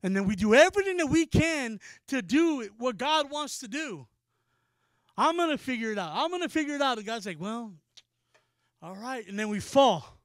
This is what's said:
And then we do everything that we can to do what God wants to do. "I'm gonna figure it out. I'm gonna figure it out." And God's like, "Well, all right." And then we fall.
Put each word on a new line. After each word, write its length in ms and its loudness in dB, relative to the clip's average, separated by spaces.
And 140 0
then 100 0
we 80 0
do 180 2
everything 440 6
that 100 0
we 200 4
can 520 0
to 140 -2
do 540 0
what 220 -4
God 320 0
wants 300 -8
to 80 -14
do. 400 -8
"I'm 200 2
gonna 220 0
figure 340 -4
it 60 -4
out. 160 -6
I'm 160 -2
gonna 180 -4
figure 260 -2
it 60 -4
out." 160 0
And 100 -12
God's 200 -8
like, 120 -8
"Well, 360 -10
all 160 -14
right." 320 -10
And 100 -8
then 120 -2
we 100 -2
fall. 640 4